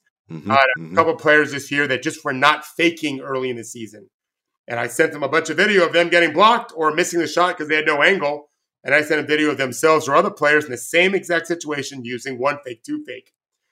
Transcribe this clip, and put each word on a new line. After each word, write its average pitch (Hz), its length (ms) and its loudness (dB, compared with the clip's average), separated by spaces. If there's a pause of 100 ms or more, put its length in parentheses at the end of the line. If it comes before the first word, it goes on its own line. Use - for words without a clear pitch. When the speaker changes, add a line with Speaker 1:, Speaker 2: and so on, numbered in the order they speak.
(320)
Speaker 1:
Mm-hmm, 80 180 -12
Speaker 2:
Uh, 131 60 0
a 131 240 2
Speaker 1:
mm-hmm. 82 160 -14
Speaker 2:
couple 160 220 2
players 151 340 2
this 139 200 -10
year 143 160 -2
that 127 140 -2
just 151 220 -8
were 147 80 -4
not 143 340 2
faking 165 540 -2
early 131 300 -6
in 120 80 -6
the 113 80 -14
season. 104 440 -16 (560)
And 120 140 -6
I 120 80 -4
sent 156 240 0
them 147 120 -6
a 135 40 -2
bunch 160 220 0
of 151 80 -4
video 196 280 4
of 156 60 -2
them 170 160 2
getting 170 240 4
blocked 214 420 4
or 156 200 0
missing 170 260 -2
the 156 80 0
shot 170 300 0
'cause 151 100 -6
they 151 80 0
had 156 100 0
no 147 160 2
angle. 147 480 0 (360)
And 131 100 2
I 151 60 4
sent 151 180 0
a 135 80 -6
video 151 240 2
of 131 60 -6
themselves 151 500 2
or 139 80 0
other 190 160 4
players 151 320 2
in 127 80 -10
the 120 60 -6
same 185 360 0
exact 170 340 -2
situation 143 580 -8
using 123 340 -8
one 139 260 -2
fake, 123 180 -14
two 151 200 -10
fake. 123 300 -16 (380)